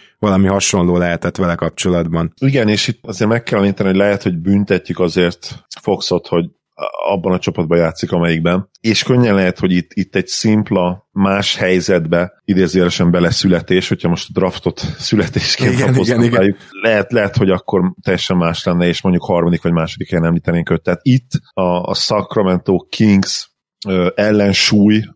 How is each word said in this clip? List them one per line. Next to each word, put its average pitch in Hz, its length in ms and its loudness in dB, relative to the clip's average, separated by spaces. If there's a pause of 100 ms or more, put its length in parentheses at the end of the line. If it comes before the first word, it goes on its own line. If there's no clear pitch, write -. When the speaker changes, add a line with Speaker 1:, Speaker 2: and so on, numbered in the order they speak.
(180)
Speaker 1:
valami 98 280 2
hasonló 92 500 0
lehetett 87 400 -2
vele 87 180 0
kapcsolatban. 82 840 -2
Speaker 2:
Igen, 135 280 2
és 107 200 0
itt - 180 -6
azért 107 240 -2
meg 117 120 0
kell - 160 -2
említeni, 98 300 0
hogy 95 100 2
lehet, 101 240 2
hogy 90 160 -2
büntetjük 95 600 0
azért 87 680 -2 (160)
Foxot, 95 460 -2
hogy 87 180 0 (640)
abban 95 220 0
a 90 60 0
csapatban 85 400 -2
játszik, 82 340 -2
amelyikben. 85 560 0 (120)
És 110 220 0
könnyen 123 320 2
lehet, 92 240 0
hogy 92 140 -2
itt, 90 220 -2
itt 98 220 -6
egy 92 100 -2
szimpla, 98 840 -2
más 98 440 0
helyzetbe 90 760 0 (120)
idézőjelesen 90 640 2
beleszületés, 87 800 0
hogyha - 200 -2
most 82 200 -4
a - 100 -6
draftot - 400 -4 (200)
születésként - 760 -2
Speaker 1:
Igen, 127 160 0
igen, 127 140 2
igen. 117 160 0
Speaker 2:
apostrofáljuk. 113 380 2 (260)
Lehet, 107 300 0
lehet, 104 240 0
hogy 98 140 2
akkor 92 420 0 (100)
teljesen 92 340 -2
más 85 280 0
lenne, 87 220 0
és 85 160 -2
mondjuk 90 220 0
harmadik 85 380 0
vagy 85 100 0
második 82 380 -4
helyen 82 140 0
említenénk 85 460 -2
őt. 82 120 0
Tehát 90 200 -4
itt 127 280 0 (220)
a, 95 100 -4
a 90 320 -2
Sacramento 95 800 0 (120)
Kings, - 640 2 (360)
ö, 92 280 0
ellensúly, 104 840 2 (160)